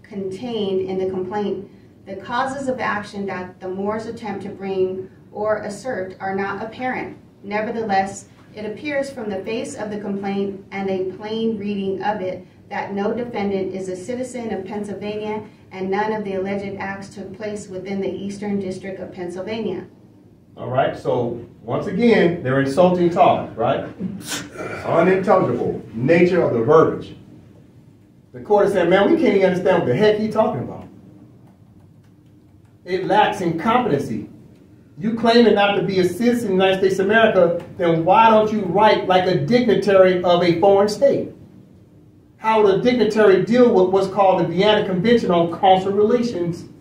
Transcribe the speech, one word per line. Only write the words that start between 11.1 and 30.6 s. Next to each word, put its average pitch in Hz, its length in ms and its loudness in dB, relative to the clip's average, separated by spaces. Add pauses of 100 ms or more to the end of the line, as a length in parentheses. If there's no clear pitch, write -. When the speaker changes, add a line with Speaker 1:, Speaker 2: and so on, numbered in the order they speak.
Speaker 1:
plain 220 440 -4
reading 196 460 -6
of 208 180 -4
it 185 260 -8 (220)
that 175 240 -8
no 202 220 -2
defendant 202 580 -4
is 190 160 -8
a 180 80 -8
citizen 240 560 -8
of 190 140 -8
Pennsylvania 208 760 -8 (280)
and 190 180 -8
none 208 220 -2
of 214 120 -6
the 196 100 -6
alleged 196 440 -6
acts 196 300 -10
took 190 260 -16
place 208 360 -12
within 190 320 -8
the 175 80 -2
Eastern 202 500 -6
District 185 400 -10
of - 120 -14
Pennsylvania. 190 720 -8 (680)
Speaker 2:
All 120 140 -10
right, - 280 -2
so 123 420 -4 (220)
once 135 240 -6
again, 190 560 2
they're 131 180 0
insulting 175 500 4
Todd, - 460 2
right? - 300 -2 (1000)
Unintelligible 185 960 2 (140)
nature 170 480 4
of 120 100 0
the 117 100 0
verbiage. - 520 2 (1160)
The 127 80 -16
court 202 240 4
has - 80 2
said, 170 180 2
"Man, 196 180 6
we 339 120 4
can't 208 160 4
even 185 140 6
understand 180 280 2
what - 80 0
the - 80 2
heck 214 220 4
he's 220 180 -4
talking 214 280 0